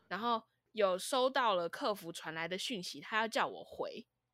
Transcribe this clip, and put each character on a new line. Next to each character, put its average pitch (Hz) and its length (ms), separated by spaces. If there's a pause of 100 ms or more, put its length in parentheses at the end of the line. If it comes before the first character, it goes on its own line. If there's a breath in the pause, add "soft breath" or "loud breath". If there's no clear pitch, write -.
然 180 100
后 233 240 (300)
有 190 240
收 254 320
到 247 260
了 170 140
客 220 260
服 170 160
传 170 220
来 165 140
的 185 100
讯 196 260
息， - 160
他 214 200
要 226 80
叫 220 200
我 90 160
回。 - 420 (280)